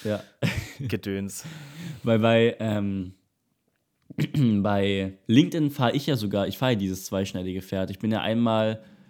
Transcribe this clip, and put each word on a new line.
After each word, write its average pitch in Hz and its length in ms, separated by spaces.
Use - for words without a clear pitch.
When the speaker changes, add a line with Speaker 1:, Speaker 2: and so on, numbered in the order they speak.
Speaker 1:
Ja. 107 180
<laughs> - 380
Speaker 2:
Gedöns. 98 680
Speaker 1:
Weil 117 160
bei, 113 400
ähm, 101 540
<clears throat> 123 440
bei 98 560
LinkedIn 151 440
fahre 123 240
ich 143 120
ja 139 100
sogar, 101 300
ich 98 100
fahre 127 160
ja 113 40
dieses 92 280
zweischneidige 92 560
Pferd. 95 280
Ich 98 100
bin 110 120
ja 107 100
einmal, 110 640